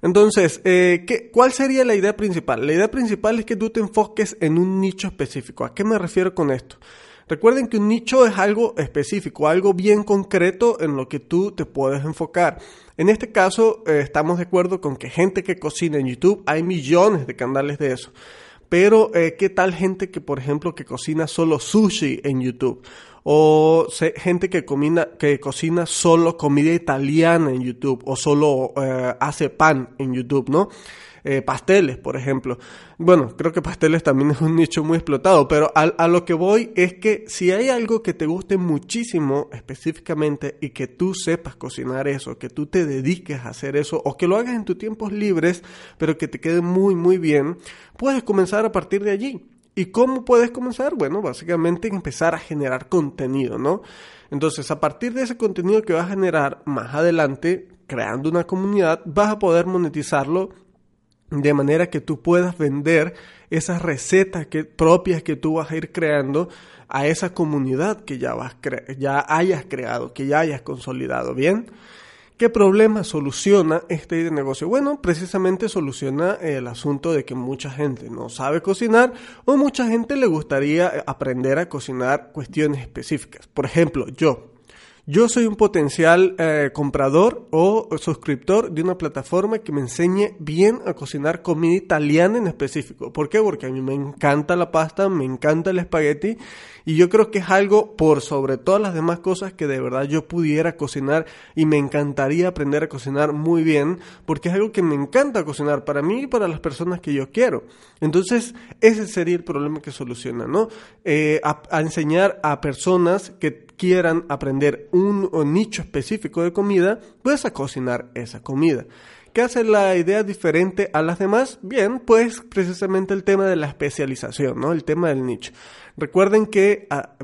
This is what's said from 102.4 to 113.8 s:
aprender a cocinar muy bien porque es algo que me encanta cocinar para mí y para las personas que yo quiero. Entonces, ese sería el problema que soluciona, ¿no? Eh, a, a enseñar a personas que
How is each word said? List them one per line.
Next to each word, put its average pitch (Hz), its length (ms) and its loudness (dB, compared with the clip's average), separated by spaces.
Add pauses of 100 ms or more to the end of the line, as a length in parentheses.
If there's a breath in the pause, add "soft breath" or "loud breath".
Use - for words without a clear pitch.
aprender 151 360 -2
a 156 40 -8
cocinar 139 440 -2
muy 160 320 0
bien 156 340 2 (280 loud breath)
porque 160 240 -2
es 175 40 -2
algo 214 160 0
que 208 120 -2
me 160 120 2
encanta 208 500 0
cocinar 147 400 -4
para 143 180 -2
mí 208 200 -2
y 285 60 -8
para 226 180 0
las 160 140 -6
personas 170 400 -6
que 147 140 -4
yo 135 180 -4
quiero. 220 320 0 (360 soft breath)
Entonces, 185 540 0 (260 loud breath)
ese 220 280 4
sería 175 260 -2
el 170 100 -6
problema 147 360 -4
que 143 100 -14
soluciona, 120 560 -10
¿no? 196 220 0 (360 loud breath)
Eh, 151 380 2
a, 151 280 -4
a 160 100 0
enseñar 165 640 0
a 147 160 -2
personas 175 720 0 (100)
que - 300 -6 (100)